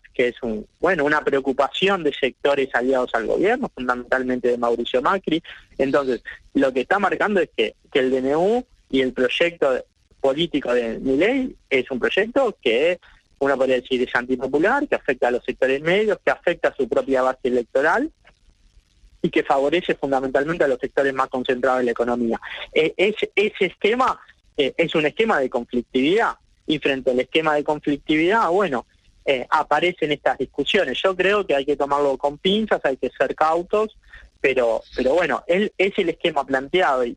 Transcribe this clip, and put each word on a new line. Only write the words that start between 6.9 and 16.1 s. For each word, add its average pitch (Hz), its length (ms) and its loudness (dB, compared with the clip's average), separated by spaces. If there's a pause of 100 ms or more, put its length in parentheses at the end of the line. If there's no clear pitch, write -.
marcando 185 400 0
es 151 160 0
que, 107 200 -2 (160)
que 143 80 2
el 131 120 2
D 131 60 2
N 135 180 0
U 214 300 0 (240)
y 131 120 0
el 127 120 -2
proyecto 143 720 0 (340)
político 135 540 0
de 120 260 -2
Milei 196 560 0 (140)
es 127 220 0
un 123 80 -6
proyecto 117 640 0
que 147 380 2 (400)
uno 139 180 2
podría 131 240 2
decir 127 200 -2
es 120 120 -2
antipopular, 135 720 0
que - 60 -2
afecta 127 360 0
a - 20 0
los 117 120 -4
sectores 131 380 -2
medios, 190 420 0